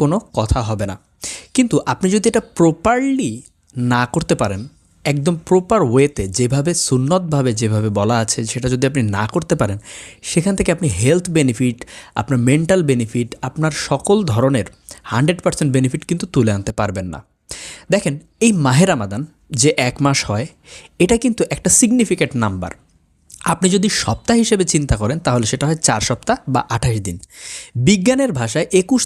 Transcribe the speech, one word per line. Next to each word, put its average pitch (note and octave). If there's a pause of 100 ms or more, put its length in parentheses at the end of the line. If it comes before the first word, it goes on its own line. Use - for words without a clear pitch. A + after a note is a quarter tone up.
কোনো D3+ (220)
কথা A2
হবে G#2+
না। F#2+ (580)
কিন্তু A#3+ (100)
আপনি C3+
যদি G3+
এটা E3+ (160)
প্রপারলি A3+ (640)
না A#2+
করতে -
পারেন, G2 (440)
একদম D3 (140)
প্রপার F#3
ওয়েতে, C3
যেভাবে C3+
সুন্নতভাবে C#3 (100)
যেভাবে G#2+
বলা G#2+
আছে A2+ (140)
সেটা B2+
যদি B2+
আপনি C3+
না G2+ (100)
করতে E3+
পারেন, G2+ (440)
সেখান F#3+
থেকে F#3+
আপনি E3+
হেলথ C3
বেনিফিট, B2+ (360)
আপনার A#2+ (100)
মেন্টাল E3
বেনিফিট, A#2+ (140)
আপনার D#3 (160)
সকল G3
ধরনের B2 (360)
হান্ড্রেড D3+
পার্সেন্ট D#3
বেনিফিট C3
কিন্তু E3+
তুলে A#2
আনতে G2+
পারবেন F#2+
না। D#2 (720)
দেখেন, F#3 (260)
এই A3+
মাহে C#3+
রমাদান A2+ (280)
যে C3 (180)
এক -
মাস C#3
হয়, A2 (520)
এটা F#3+
কিন্তু A3+
একটা D3+
সিগনিফিক্যান্ট G#3
নাম্বার। F#2+ (720)
আপনি F3
যদি G3+ (140)
সপ্তাহ -
হিসেবে A3
চিন্তা D3
করেন, A2
তাহলে B2
সেটা -
হয় D#3+
চার A2
সপ্তাহ - (120)
বা C3
আঠাশ A#2 (100)
দিন। F2+ (720)
বিজ্ঞানের A3
ভাষায় C3+
একুশ F#3